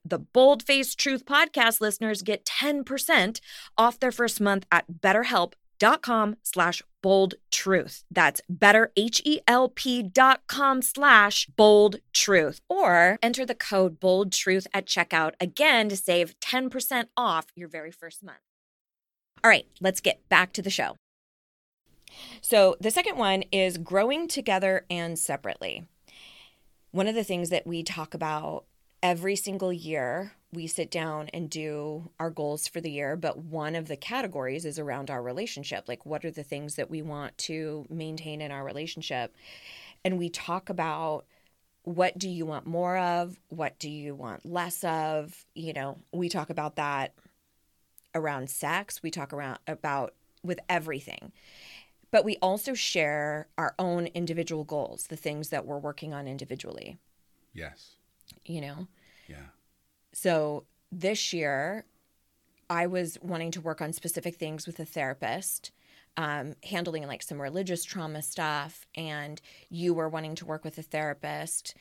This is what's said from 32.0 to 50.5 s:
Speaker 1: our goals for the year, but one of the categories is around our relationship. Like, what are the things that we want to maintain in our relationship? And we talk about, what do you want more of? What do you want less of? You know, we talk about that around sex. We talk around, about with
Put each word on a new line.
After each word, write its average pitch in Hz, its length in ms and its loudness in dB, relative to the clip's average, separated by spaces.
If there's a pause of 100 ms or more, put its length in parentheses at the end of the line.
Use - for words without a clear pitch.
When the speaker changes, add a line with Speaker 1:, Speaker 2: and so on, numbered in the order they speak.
Speaker 1:
our 165 80 -4
goals 151 400 -6
for 170 100 -10
the 165 100 -6
year, 143 280 -4
but 165 200 -4
one 156 380 -8
of 160 140 -8
the 147 80 -8
categories 165 640 -6
is 156 160 -10
around 139 320 -8
our 127 100 -6
relationship. 127 680 -8
Like, 120 160 -12
what 151 180 -8
are 165 80 -8
the 160 100 -12
things 147 340 -10
that 147 140 -6
we 160 120 -8
want 147 380 -12
to 156 500 -8
maintain 156 500 -10
in 151 100 -10
our 139 140 -10
relationship? 139 720 -8 (680)
And 185 120 0
we 175 120 -4
talk 175 400 -8
about, 160 560 -4 (580)
what 175 340 0
do 185 120 -6
you 170 160 -6
want 151 200 -8
more 180 320 -2
of? 175 400 -2 (120)
What 160 280 -8
do 156 120 -12
you 147 260 -10
want 123 300 -12
less 175 400 -6
of? 156 680 -4
You 160 200 -10
know, 139 240 -8 (160)
we 175 160 -2
talk 151 200 -6
about 151 280 -6
that 143 360 -4 (1000)
around 147 340 -4
sex. 170 540 -6
We 160 80 -6
talk 151 220 -8
around, 139 340 -10
about 147 480 -4 (280)
with 175 160 -6 (100)